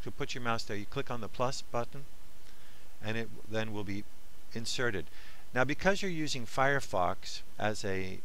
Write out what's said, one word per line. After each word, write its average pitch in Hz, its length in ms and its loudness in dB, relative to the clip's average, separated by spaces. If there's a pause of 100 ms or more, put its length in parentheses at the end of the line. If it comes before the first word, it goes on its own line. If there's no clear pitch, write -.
to - 80 -2
put - 220 -2
your 127 100 -2
mouse 113 200 2
there, 104 140 0
you 101 80 -2
click - 260 0
on 120 100 0
the 101 60 -2
plus 127 340 0
button, 127 440 -2 (960)
and 110 140 0
it 113 120 0 (200)
then 110 240 0
will 104 100 0
be 101 200 0 (500)
inserted. 113 520 0 (480)
Now, 127 100 4
because 180 380 2
you're 196 100 0
using 147 340 0
Firefox 131 960 2 (180)
as 104 240 2
a 95 420 0